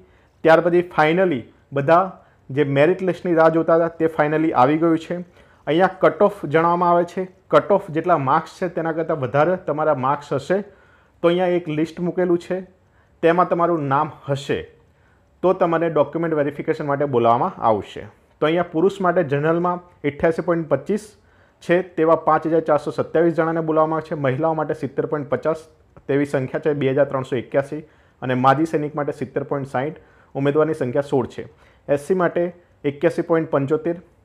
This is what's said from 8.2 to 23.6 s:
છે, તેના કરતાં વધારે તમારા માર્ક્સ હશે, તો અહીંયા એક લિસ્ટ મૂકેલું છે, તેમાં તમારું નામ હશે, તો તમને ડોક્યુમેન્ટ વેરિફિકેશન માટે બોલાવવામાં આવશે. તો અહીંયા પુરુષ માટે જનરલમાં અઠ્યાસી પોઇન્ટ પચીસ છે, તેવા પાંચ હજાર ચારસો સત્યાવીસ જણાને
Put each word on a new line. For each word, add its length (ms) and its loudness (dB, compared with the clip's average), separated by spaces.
છે, 100 -4
તેના 240 -4
કરતાં 260 -4
વધારે 380 0
તમારા 280 0
માર્ક્સ 380 -4
હશે, 260 -2
તો 60 2
અહીંયા 340 0
એક 60 -14
લિસ્ટ 320 -4
મૂકેલું 380 -2
છે, 220 -6
તેમાં 280 4
તમારું 380 0
નામ 240 0
હશે, 320 -4
તો 120 4
તમને 360 0
ડોક્યુમેન્ટ 460 0
વેરિફિકેશન 500 -2
માટે 200 -2
બોલાવવામાં 640 2
આવશે. 340 -4
તો 60 0
અહીંયા 280 0
પુરુષ 280 0
માટે 220 2
જનરલમાં 580 -2
અઠ્યાસી 380 -2
પોઇન્ટ 280 -2
પચીસ 380 -2
છે, 180 2
તેવા 460 2
પાંચ 200 2
હજાર 140 2
ચારસો 300 0
સત્યાવીસ 480 0
જણાને 220 0